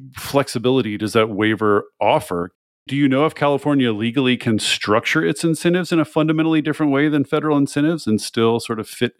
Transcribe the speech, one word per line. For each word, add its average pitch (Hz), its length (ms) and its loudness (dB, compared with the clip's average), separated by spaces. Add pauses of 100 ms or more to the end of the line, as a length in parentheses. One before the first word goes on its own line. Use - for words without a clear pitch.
(160)
flexibility 127 800 0
does 101 180 -4
that 113 160 4
waiver 104 560 2 (140)
offer? 98 520 0 (340)
Do 131 80 -6
you 143 140 2
know 135 180 2
if 147 80 -2
California 143 580 0
legally 120 440 0
can 110 240 0
structure 117 680 0
its 160 160 -2
incentives 170 480 0
in 170 80 0
a 151 60 2
fundamentally 156 580 0
different 147 300 -2
way 143 160 2
than 147 160 0
federal 151 320 -2
incentives 147 500 0
and 110 140 0
still 113 400 0
sort 113 180 -6
of 107 100 -8
fit - 320 -4